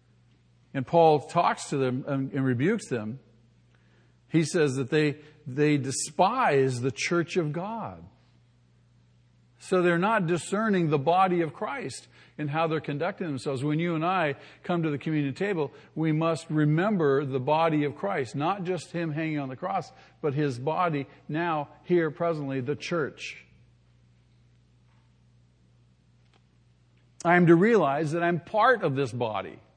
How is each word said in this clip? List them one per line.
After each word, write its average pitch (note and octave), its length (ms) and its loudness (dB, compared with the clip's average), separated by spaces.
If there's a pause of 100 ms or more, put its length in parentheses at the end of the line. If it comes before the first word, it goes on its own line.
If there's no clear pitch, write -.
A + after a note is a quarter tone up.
(720)
and C3+ 140 -4
Paul D#3+ 320 6
talks F3 500 -2
to D#3 80 -2
them C3 300 0
and, C3+ 260 -4
and C3+ 100 -2
rebukes C3+ 460 0
them, A#2 300 -6 (1080)
he E3 160 2
says D3 320 0
that C3+ 140 -4
they, D3+ 280 2 (300)
they D3 300 2
despise C#3 1040 0
the C3 100 -2
church - 460 -2
of D#3 160 -2
God. E3+ 500 -10 (1600)
So F#3 220 0
they're F3 160 4
not G3 300 2
discerning F#3 640 0
the D3 100 2
body F3+ 420 2
of D#3 120 -4
Christ G#3+ 540 -10 (300)
in D3+ 100 -4
how D#3+ 200 0
they're D#3 120 -2
conducting D#3+ 480 -6
themselves. C3+ 360 -6
When D3+ 160 0
you E3+ 160 -2
and D#3 100 -2
I F3 300 0 (280)
come F3 200 -2
to D#3+ 60 0
the C#3+ 80 -2
communion D3 360 -2
table, F3 400 -4 (220)
we D#3+ 180 0
must D#3+ 360 -2
remember D3+ 760 2
the C3 140 -2
body D3+ 440 2
of C#3 140 -4
Christ, F3 380 -4
not F3 280 -2
just E3+ 280 -6
him E3 200 -6
hanging D#3 280 -4
on C3+ 100 -6
the C3 80 -10
cross, F#3+ 340 -6 (300)
but D3 120 0
his C#3+ 240 0
body D#3 500 -2 (200)
now, D#3 400 -4 (160)
here, E3+ 280 2
presently, D3 500 -4
the C3+ 140 -4
church. - 680 -6 (3750)
I E3+ 100 6
am F3 120 6
to E3+ 80 10
realize D#3+ 580 4
that E3+ 100 -2
I'm F3 160 2
part A3 440 2
of D3 120 0
this C3+ 160 -2
body. G#2+ 480 -6 (180)